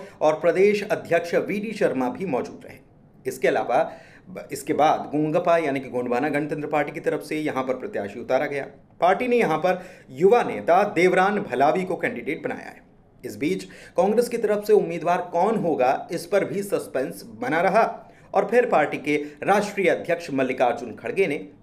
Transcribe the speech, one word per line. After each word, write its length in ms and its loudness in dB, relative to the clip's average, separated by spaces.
और 180 2
प्रदेश 440 4
अध्यक्ष 520 -2
वीडी 360 -2
शर्मा 380 0
भी 160 -8
मौजूद 400 -4
रहे। 120 -20
इसके 200 -2
अलावा 440 2
ब-, 220 -14
इसके 220 -6
बाद 260 4
गोंगपा 580 0
यानी 220 -2
कि 100 -10
गोंडवाना 400 -2
गणतंत्र 380 -4
पार्टी 240 -2
की 80 -12
तरफ 220 -2
से 180 -6
यहाँ 240 -4
पर 100 -2
प्रत्याशी 460 -8
उतारा 260 0
गया। 220 -6
पार्टी 260 2
ने 80 2
यहाँ 220 2
पर 280 0
युवा 340 4
नेता 400 2
देवरान 560 4
भलावी 440 2
को 120 -4
कैंडिडेट 480 -6
बनाया 260 -8
है। 120 -20
इस 120 -10
बीच 260 -2
कांग्रेस 320 2
की 80 -4
तरफ 300 -2
से 60 6
उम्मीदवार 480 2
कौन 340 0
होगा, 560 0
इस 140 -8
पर 200 2
भी 180 -4
suspense 640 -4
बना 360 -4
रहा 520 2
और 140 2
फिर 180 4
पार्टी 320 2
के 280 -2
राष्ट्रीय 460 2
अध्यक्ष 420 -2
मल्लिकार्जुन 640 0
खड़गे 320 -2
ने 220 -6